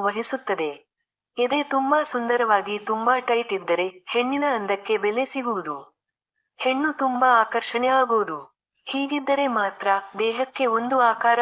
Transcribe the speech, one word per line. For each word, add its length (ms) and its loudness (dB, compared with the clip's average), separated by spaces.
ವಹಿಸುತ್ತದೆ. 680 -2
ಎದೆ 260 0
ತುಂಬಾ 400 0
ಸುಂದರವಾಗಿ, 760 0
ತುಂಬಾ 400 0
ಟೈಟ್ 340 -2
ಇದ್ದರೆ 340 0
ಹೆಣ್ಣಿನ 440 -2
ಅಂದಕ್ಕೆ 460 -2
ಬೆಲೆ 280 0
ಸಿಗುವುದು. 520 -6
ಹೆಣ್ಣು 340 0
ತುಂಬಾ 360 2
ಆಕರ್ಷಣೆ 480 0
ಆಗುವುದು. 520 2
ಹೀಗಿದ್ದರೆ 600 0
ಮಾತ್ರ 400 -2
ದೇಹಕ್ಕೆ 460 -2
ಒಂದು 340 0
ಆಕಾರ 420 4